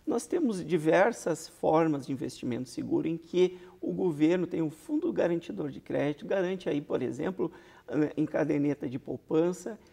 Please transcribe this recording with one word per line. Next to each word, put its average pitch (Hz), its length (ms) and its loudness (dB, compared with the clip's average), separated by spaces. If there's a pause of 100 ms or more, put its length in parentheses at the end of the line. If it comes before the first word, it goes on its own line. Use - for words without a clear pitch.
Nós 240 220 -2
temos 226 360 0
diversas 170 840 2
formas 160 560 2
de 139 80 -4
investimento 127 560 -6
seguro - 380 -2
em 165 100 -2
que 180 420 0 (220)
o - 100 -4
governo 175 560 2
tem 165 140 -2
um 156 80 0
fundo 302 420 -2
garantidor 170 580 0
de 196 120 -12
crédito, 143 440 -2
garante 185 440 -2
aí, 147 100 0
por 151 220 -2
exemplo, 156 500 -4 (640)
em 151 100 0
caderneta 147 600 0
de 127 100 -6
poupança, 175 800 -2 (160)